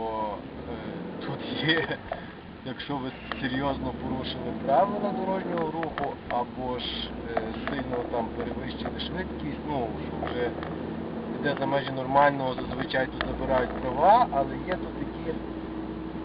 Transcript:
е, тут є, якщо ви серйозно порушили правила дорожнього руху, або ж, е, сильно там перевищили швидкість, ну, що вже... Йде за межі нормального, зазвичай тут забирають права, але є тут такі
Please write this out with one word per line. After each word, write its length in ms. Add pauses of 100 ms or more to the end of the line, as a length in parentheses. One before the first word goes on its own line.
(720)
е, 560
тут 420
є, 300 (680)
якщо 320
ви 140 (300)
серйозно 520 (100)
порушили 500 (140)
правила 440
дорожнього 600
руху, 420 (160)
або 500
ж, 320 (260)
е, 40 (300)
сильно 260 (160)
там 140 (100)
перевищили 640
швидкість, 580 (100)
ну, 200 (200)
що 180
вже... 240 (920)
Йде 200
за 60
межі 240
нормального, 640
зазвичай 520
тут 220
забирають 420
права, 640
але 240 (100)
є 80
тут 240
такі 400 (880)